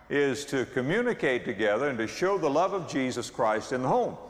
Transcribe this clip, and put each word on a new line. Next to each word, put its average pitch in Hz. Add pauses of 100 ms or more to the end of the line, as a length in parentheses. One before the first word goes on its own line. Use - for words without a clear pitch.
(100)
is 139
to 131
communicate 156
together 110
and 127
to 113
show 185
the 156
love 175
of 170
Jesus 127
Christ 110
in 127
the 127
home. 214 (140)